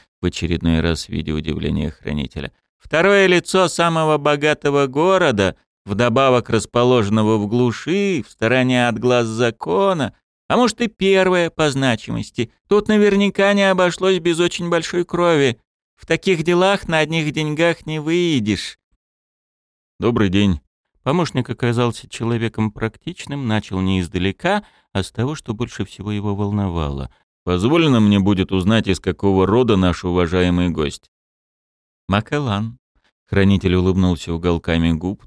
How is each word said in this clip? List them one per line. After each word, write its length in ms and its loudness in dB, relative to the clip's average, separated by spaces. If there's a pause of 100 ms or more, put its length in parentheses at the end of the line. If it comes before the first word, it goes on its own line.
(220)
в 40 -4
очередной 540 -2
раз 280 -2
видя 260 -6
удивление 560 -4
хранителя. 640 -10 (260)
«Второе 480 2
лицо 420 2
самого 480 0
богатого 680 0
города, 720 2 (280)
вдобавок 680 2
расположенного 880 2
в 80 -2
глуши, 800 0
в 40 -20
стороне 580 0
от 100 -4
глаз 280 2
закона, 880 -2 (340)
а 80 0
может 240 0
и 80 -2
первое 640 2
по 200 0
значимости. 800 -4 (180)
Тут 200 2
наверняка 640 2
не 180 2
обошлось 480 0
без 220 0
очень 280 -2
большой 360 -2
крови. 560 2 (340)
В 120 -20
таких 360 0
делах 460 0
на 100 0
одних 340 -2
деньгах 540 -2
не 140 -6
выедешь». 760 -2 (1200)
«Добрый 300 0
день». 320 2 (420)
Помощник 460 -2
оказался 600 -2
человеком 640 -4
практичным, 720 -8
начал 340 -2
не 200 0
издалека, 640 -4 (280)
а 120 -2
с 80 -14
того, 240 -4
что 180 -10
больше 300 -8
всего 260 -10
его 240 -4
волновало. 760 -4 (340)
«Позволено 560 2
мне 180 4
будет 320 0
узнать, 380 0
из 100 0
какого 480 0
рода 300 2
наш 280 0
уважаемый 640 0
гость?» 420 -6 (1000)
«Макалан». 680 -4 (500)
Хранитель 460 2
улыбнулся 600 0
уголками 580 0
губ, 340 -6